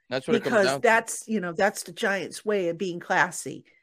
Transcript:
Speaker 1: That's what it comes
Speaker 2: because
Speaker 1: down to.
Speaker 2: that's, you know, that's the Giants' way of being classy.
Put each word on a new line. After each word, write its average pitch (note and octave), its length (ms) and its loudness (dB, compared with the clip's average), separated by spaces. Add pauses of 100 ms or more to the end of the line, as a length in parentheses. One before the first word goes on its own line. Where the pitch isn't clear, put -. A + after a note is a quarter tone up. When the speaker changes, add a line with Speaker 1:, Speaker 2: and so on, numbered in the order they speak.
(100)
Speaker 1:
That's B2+ 180 -4
what - 80 4
it A3+ 80 0
comes - 80 0
Speaker 2:
because G3+ 140 6
Speaker 1:
down C3+ 100 2
to. C#3 60 -6
Speaker 2:
that's, A3+ 460 2
you A3 120 0
know, F3 120 -6
that's G3 320 0
the F#3 80 -14
Giants' F#3+ 520 -4
way G3+ 240 0
of E3+ 100 -4
being F3 220 -4
classy. E3+ 640 -2 (180)